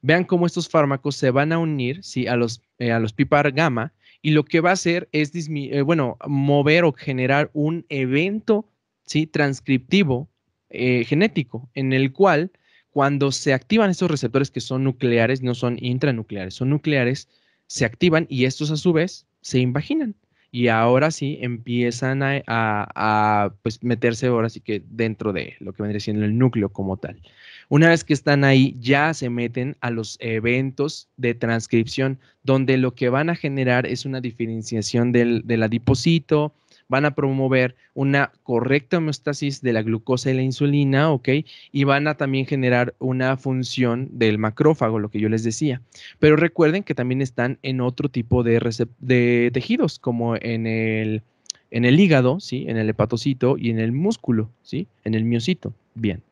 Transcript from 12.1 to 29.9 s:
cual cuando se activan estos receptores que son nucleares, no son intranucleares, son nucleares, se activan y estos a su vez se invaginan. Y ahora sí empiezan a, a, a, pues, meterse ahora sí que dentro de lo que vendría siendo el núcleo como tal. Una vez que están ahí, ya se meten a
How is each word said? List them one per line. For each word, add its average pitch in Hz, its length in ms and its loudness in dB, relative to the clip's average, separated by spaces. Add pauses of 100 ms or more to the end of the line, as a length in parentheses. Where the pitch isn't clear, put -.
cual 180 380 2 (400)
cuando 139 420 2
se 135 220 0
activan 208 340 2
estos 180 220 0
receptores 135 400 0
que 131 100 -8
son 131 240 -4
nucleares, 127 580 2
no 123 120 -2
son 123 260 -4
intranucleares, 117 720 -4
son 127 160 -4
nucleares, 139 600 0 (380)
se - 200 -2
activan 160 420 0
y 127 160 0
estos 143 260 -2
a 156 60 -2
su 175 160 0
vez 165 340 -2 (140)
se - 180 -2
invaginan. 156 560 -2 (380)
Y 120 140 0
ahora 120 460 4
sí 143 280 -6
empiezan 120 840 -4
a, 139 220 -2
a, 110 420 -2 (580)
a, 101 160 -6
pues, 110 220 -6
meterse 117 420 0
ahora 117 220 0
sí 107 120 -12
que 104 300 -8
dentro 110 420 -4
de 82 280 -6
lo 92 120 -14
que 104 100 -10
vendría 104 180 -6
siendo 107 240 -4
el 104 120 0
núcleo 117 320 2
como 95 280 -6
tal. - 260 -14 (460)
Una 156 220 6
vez 165 120 2
que 156 120 0
están 143 280 2
ahí, 135 380 4
ya 139 340 2
se 127 160 -6
meten 120 500 -4
a 120 120 -4